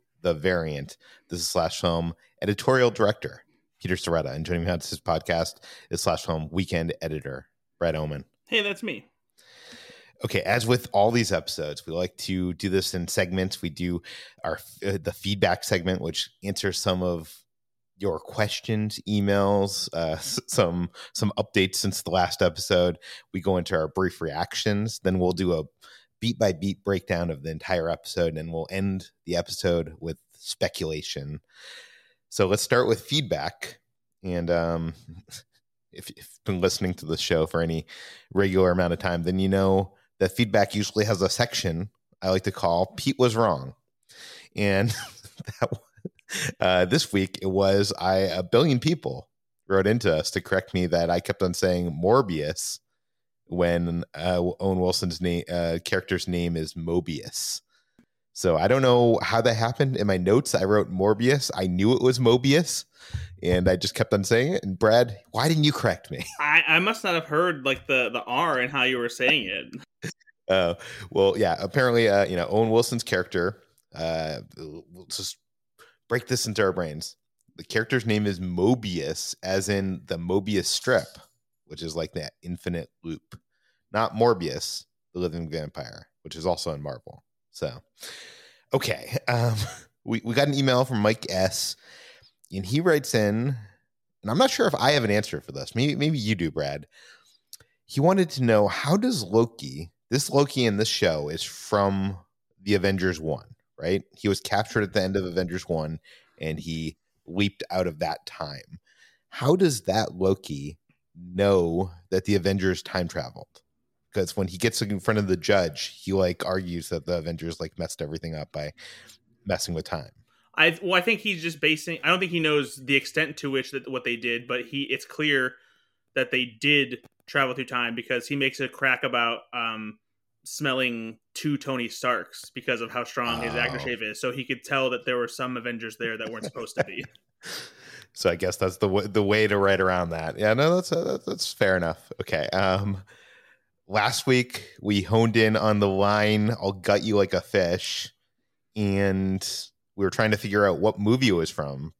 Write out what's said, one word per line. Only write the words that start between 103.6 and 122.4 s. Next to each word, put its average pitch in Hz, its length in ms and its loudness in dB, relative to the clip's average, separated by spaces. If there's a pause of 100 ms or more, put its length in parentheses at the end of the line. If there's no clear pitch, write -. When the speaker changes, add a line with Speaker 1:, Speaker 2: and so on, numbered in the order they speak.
Speaker 1:
right? 90 240 0 (140)
He - 120 -2
was 95 120 0
captured 107 420 -2
at 92 120 -4
the 104 80 2
end 95 140 0
of 95 100 -2
Avengers 90 420 -2
one, 80 320 -4 (380)
and 78 200 -6
he 80 380 -6 (300)
leaped 98 440 -2
out 90 160 0
of 78 120 -6
that 78 260 -4
time. - 540 -14 (500)
How 139 280 2
does 156 260 2
that 101 320 0
Loki 82 640 -2 (360)
know 90 760 2 (200)
that 92 140 0
the 104 100 2
Avengers 95 480 2
time 90 260 -4
traveled. - 520 -12 (520)
'Cause 92 240 -2
when 95 120 0
he 90 100 -10
gets 117 240 0
in 101 180 -4
front 107 180 0
of 104 80 0
the 92 100 2
judge, 87 680 0
he, 95 100 -4
like, 92 320 0
argues 90 460 -4
that 82 160 -6
the 87 100 0
Avengers, 82 440 -6
like, 80 180 -10
messed 85 240 -8
everything 80 320 -8
up 76 180 -10
by 73 200 -8 (720)
messing 87 280 -4
with 78 100 -6
time. 76 260 -10 (440)
Speaker 2:
I, 165 280 4
well, 185 120 0
I 180 60 6
think 214 200 0
he's 196 220 -2
just 160 180 -6
basing, 156 440 0
I 147 40 2
don't 180 100 4
think 180 120 -2
he 170 100 0